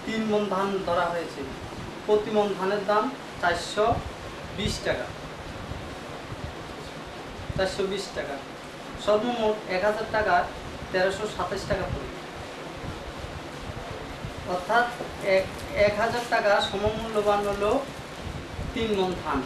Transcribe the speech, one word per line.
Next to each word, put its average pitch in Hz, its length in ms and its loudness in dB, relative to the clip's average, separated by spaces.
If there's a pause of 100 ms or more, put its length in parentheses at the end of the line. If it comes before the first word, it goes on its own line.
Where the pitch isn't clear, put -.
তিন 220 160 -2 (100)
মণ 208 120 6 (120)
ধান 196 140 2 (180)
ধরা 175 260 4
হয়েছে। 165 280 -4 (640)
প্রতি 214 320 4
মণ 208 120 6 (100)
ধানের 196 320 2
দাম - 140 6 (360)
চারশো 180 460 2 (680)
বিশ 208 180 0 (120)
টাকা, - 200 0 (2500)
চারশো 190 260 2 (100)
বিশ 196 120 -2 (120)
টাকা। - 200 -4 (680)
সর্বমোট 220 520 4 (180)
এক 185 140 2
হাজার 214 180 2 (100)
টাকা 202 180 4 (560)
তেরোশো 190 340 2 (100)
সাতাশ 185 360 -2
টাকা 190 220 0
পড়ে। - 160 -4 (2500)
অর্থাৎ 214 320 4 (500)
এক, 190 80 6 (420)
এক 208 160 4
হাজার 233 220 2 (100)
টাকা 214 180 6 (180)
সমমূল্যবান 208 800 2
হলো 202 220 2 (1040)
তিন 226 140 0 (100)
মণ 180 120 4 (120)
ধান। 139 240 0